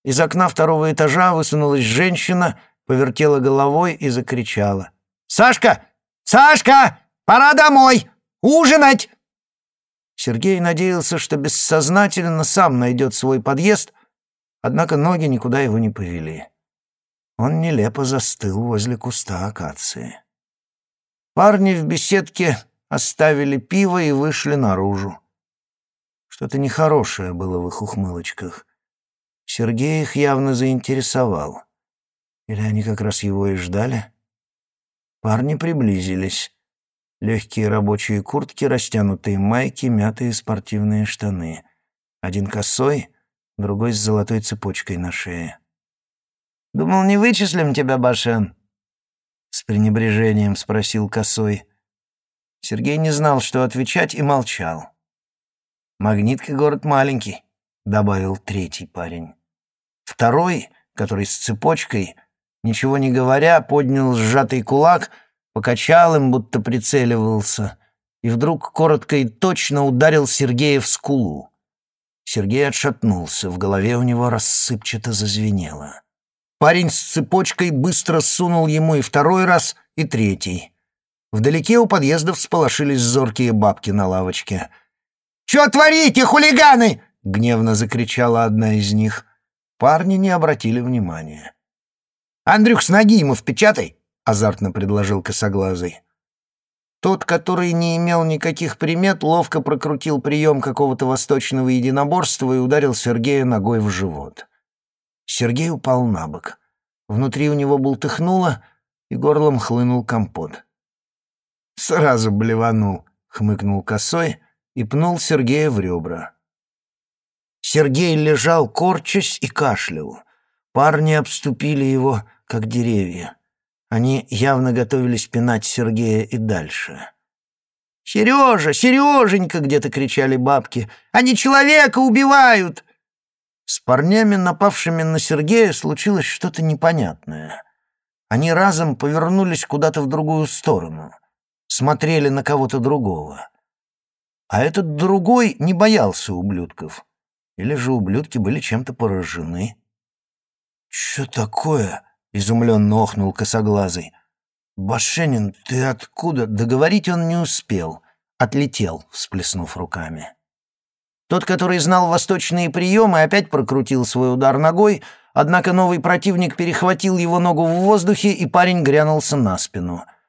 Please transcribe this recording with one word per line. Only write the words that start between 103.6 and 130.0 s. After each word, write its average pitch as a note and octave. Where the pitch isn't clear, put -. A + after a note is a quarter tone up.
в G#2
живот. E2
Сергей A#2+
упал C3
на F2
бок. -
Внутри C3+
у D3
него C#3+
бултыхнуло, D3+
и -
горлом D3
хлынул B2
компот. G2+
«Сразу B2+
блеванул», A2
хмыкнул G2+
Косой -
и B2
пнул D#3
Сергея D3
в A2+
ребра. E2+
Сергей D3+
лежал, D3+
корчась, F3+
и C3+
кашлял. E2+
Парни D#3
обступили C#3+
его, C3
как A2
деревья. G#2
Они B2
явно B2+
готовились B2
пинать A#2
Сергея A2+
и A2+
дальше. E2+
«Серёжа, G#3+
Серёженька!» B3
где-то C#3
кричали C3+